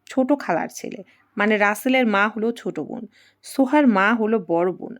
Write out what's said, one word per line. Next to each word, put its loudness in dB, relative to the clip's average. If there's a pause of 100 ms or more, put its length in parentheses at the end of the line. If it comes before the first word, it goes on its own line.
ছোট 0
খালার -4
ছেলে, -12 (340)
মানে 2
রাসেলের 2
মা 2
হলো -4
ছোট -8
বোন, -10 (360)
সোহার 2
মা 4
হলো 0
বড় 0
বোন, -12